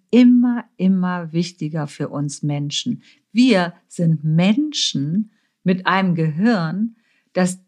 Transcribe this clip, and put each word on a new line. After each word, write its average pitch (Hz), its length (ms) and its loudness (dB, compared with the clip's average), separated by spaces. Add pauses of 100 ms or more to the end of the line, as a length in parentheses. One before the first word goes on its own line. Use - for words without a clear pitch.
(100)
immer, 247 540 4 (120)
immer 180 560 -2
wichtiger 160 540 -4
für - 220 -10
uns 143 340 -6
Menschen. 143 600 -6 (300)
Wir 202 420 2 (120)
sind 160 380 -2
Menschen 185 1080 0 (320)
mit 185 240 0
einem 185 280 0
Gehirn, 170 800 -2 (360)
das 180 360 -2